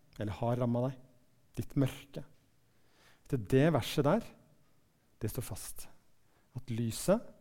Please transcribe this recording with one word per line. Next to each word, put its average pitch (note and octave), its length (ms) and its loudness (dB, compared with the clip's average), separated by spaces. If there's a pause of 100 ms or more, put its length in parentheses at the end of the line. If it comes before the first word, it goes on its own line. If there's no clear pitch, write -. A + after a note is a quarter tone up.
(180)
eller G#2 220 -4
har A#2+ 240 0
rammet A#2+ 240 2
deg, C#3 80 -8 (640)
ditt - 180 -8
mørke. - 460 -2 (1080)
Til A#2 140 0 (100)
det C3+ 220 8
verset C3+ 320 2
der, G#3 180 2 (960)
det A2 80 -2
står - 160 -6
fast. - 400 -10 (720)
At - 160 -8
lyset, A#2 480 0 (180)